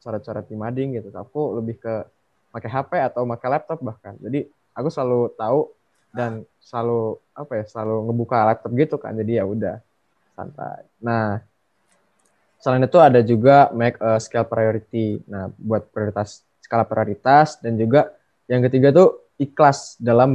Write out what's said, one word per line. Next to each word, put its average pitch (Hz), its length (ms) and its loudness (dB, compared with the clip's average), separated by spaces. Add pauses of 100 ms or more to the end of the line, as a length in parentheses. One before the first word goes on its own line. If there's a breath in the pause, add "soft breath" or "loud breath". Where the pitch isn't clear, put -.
coret-coret 107 480 -10
di 107 80 -12
mading 127 400 -6
gitu. 98 160 -16
Aku 110 480 -8
lebih 113 160 -8
ke 110 240 -8 (480)
pakai 113 180 -12
H 131 80 -6 (140)
P 180 80 -2
atau 123 240 -2
pakai 120 320 -6
laptop 156 240 -6
bahkan. 107 400 -14
Jadi 135 320 -8 (240)
aku 135 160 -6
selalu 123 480 -2
tahu 123 320 -2 (400)
dan 113 320 -8 (160)
selalu 117 640 -4 (160)
apa - 160 -14
ya, 107 80 -4
selalu 110 320 -6 (160)
ngebuka 117 260 -2 (140)
laptop 113 240 -4
gitu 151 240 0
kan. 110 160 -12
Jadi 110 240 -2
ya 98 80 -2
udah 104 320 -6 (560)
santai. - 640 -14
Nah, 113 400 -4 (1200)
selain 127 240 0
itu 131 160 4
ada 127 240 8
juga 120 480 6
make 117 320 -2
a 113 160 2
scale 113 260 -4
priority. 110 800 -2
Nah, 98 320 -10
buat 110 320 -4
prioritas, 104 560 -6 (160)
skala 113 240 -2
prioritas, 110 800 2
dan 113 160 -2
juga 113 320 2 (340)
yang 123 220 0
ketiga 131 240 4
tuh 175 320 4 (160)
ikhlas 139 580 2
dalam 120 380 4